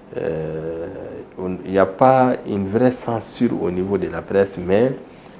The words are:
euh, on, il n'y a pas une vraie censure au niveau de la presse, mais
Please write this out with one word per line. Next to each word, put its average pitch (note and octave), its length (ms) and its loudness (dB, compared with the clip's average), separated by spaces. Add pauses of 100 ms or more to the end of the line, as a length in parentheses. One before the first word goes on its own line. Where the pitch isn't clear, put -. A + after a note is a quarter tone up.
(180)
euh, D#2+ 680 -6 (500)
on, F#2 280 -6
il F#2 60 -8
n'y F#2+ 80 4
a F#2+ 60 8
pas C3 480 6 (120)
une G2+ 220 -2
vraie A#2 240 2
censure - 680 -2
au F2+ 100 0
niveau F#2 260 0
de F2 100 -4
la E2 140 -6
presse, G2 360 0
mais F#2+ 360 2 (460)